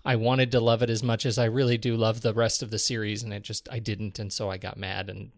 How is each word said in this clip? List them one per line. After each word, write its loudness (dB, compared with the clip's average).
I 4
wanted 4
to 4
love 4
it 2
as 0
much 0
as 0
I 4
really 2
do 0
love 2
the 0
rest 2
of -8
the -2
series, -2
and -8
it -10
just, -10
I -4
didn't, -6
and -6
so -4
I -6
got -10
mad -6
and, -12